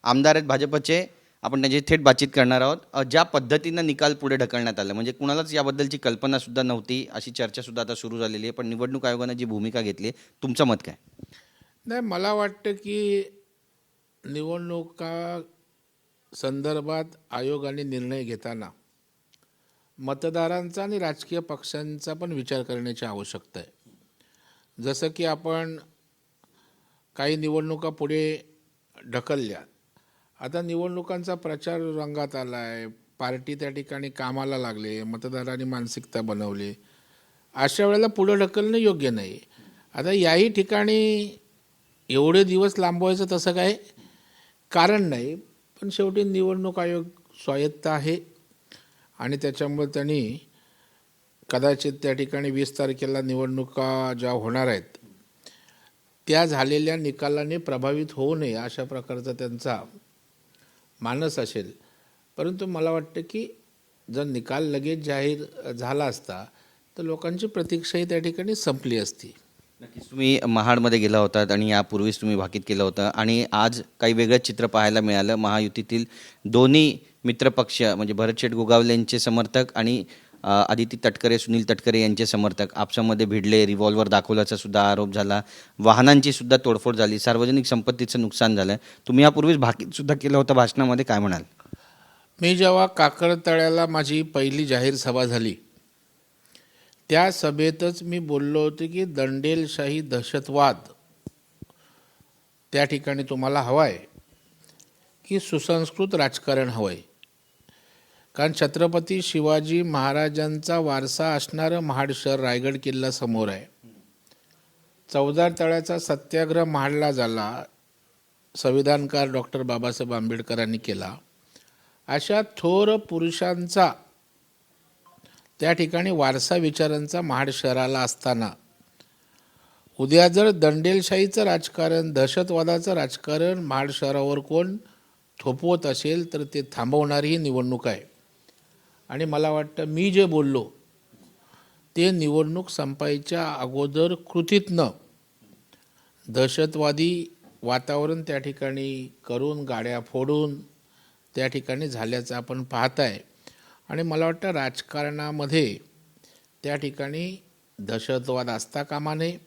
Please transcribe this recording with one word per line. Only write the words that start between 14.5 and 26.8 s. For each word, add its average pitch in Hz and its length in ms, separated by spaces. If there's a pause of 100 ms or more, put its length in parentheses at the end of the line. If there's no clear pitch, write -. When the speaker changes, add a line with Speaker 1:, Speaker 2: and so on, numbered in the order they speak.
Speaker 2:
संदर्भात 151 680 (260)
आयोगाने 139 520
निर्णय 131 420
घेताना 113 420 (1300)
मतदारांचा 165 840
आणि 202 160
राजकीय 170 400
पक्षांचा 151 760
पण 170 180
विचार 131 300
करण्याची 120 440
आवश्यकता 101 540
आहे. - 300 (920)
जसं 135 340
की 175 80
आपण 160 520 (1400)